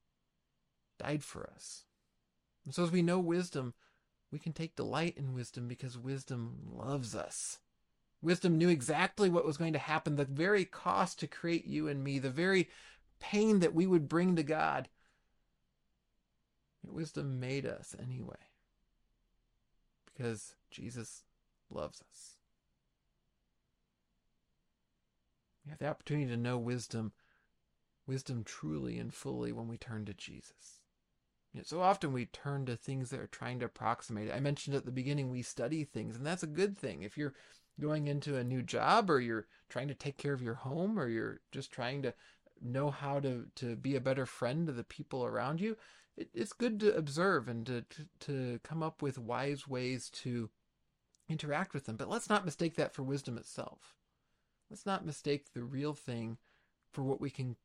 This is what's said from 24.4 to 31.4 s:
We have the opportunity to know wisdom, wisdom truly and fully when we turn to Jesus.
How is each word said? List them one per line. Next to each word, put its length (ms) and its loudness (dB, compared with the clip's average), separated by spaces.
We 60 -14
have 100 -12
the 80 0
opportunity 420 0
to 60 0
know 200 2
wisdom, 560 -2
wisdom 380 -4
truly 540 -4
and 140 -6
fully 380 -4
when 160 -6
we 100 -6
turn 280 -8
to 100 -8
Jesus. 680 -16